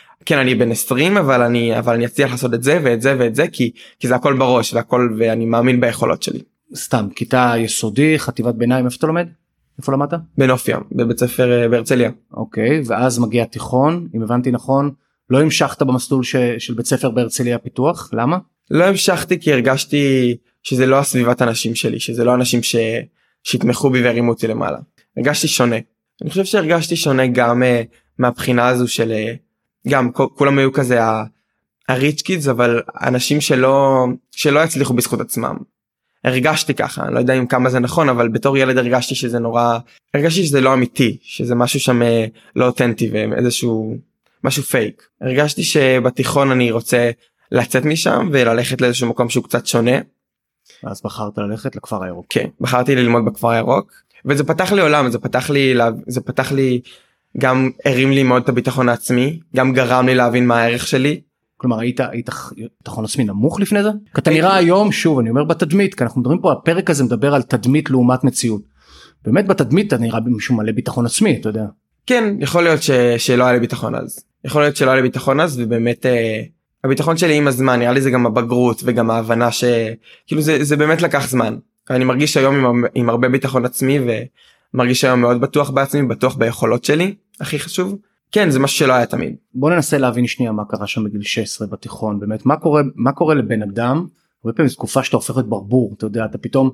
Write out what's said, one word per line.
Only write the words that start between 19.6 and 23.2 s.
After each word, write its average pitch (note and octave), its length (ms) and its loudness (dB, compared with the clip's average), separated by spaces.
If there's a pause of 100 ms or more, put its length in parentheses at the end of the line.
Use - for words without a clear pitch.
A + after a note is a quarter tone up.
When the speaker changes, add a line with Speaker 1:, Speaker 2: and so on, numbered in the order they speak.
Speaker 1:
שזה B2+ 220 0
לא C3 140 4
הסביבת B2 420 0
אנשים A2+ 340 -2
שלי, A2+ 240 -4
שזה A#2+ 240 -4
לא A#2+ 100 4
אנשים B2 300 0
ש-, - 120 -2 (680)